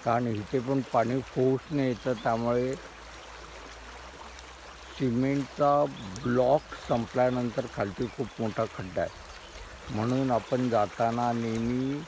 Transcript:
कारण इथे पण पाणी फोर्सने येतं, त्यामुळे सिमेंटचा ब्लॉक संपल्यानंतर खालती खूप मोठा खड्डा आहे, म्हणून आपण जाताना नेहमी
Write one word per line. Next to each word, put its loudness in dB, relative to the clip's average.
कारण 4
इथे -2
पण 2
पाणी 2
फोर्सने 2
येतं, 0
त्यामुळे 0
सिमेंटचा 4
ब्लॉक 6
संपल्यानंतर 2
खालती -2
खूप -4
मोठा 0
खड्डा -4
आहे, 0
म्हणून 2
आपण 2
जाताना 2
नेहमी 0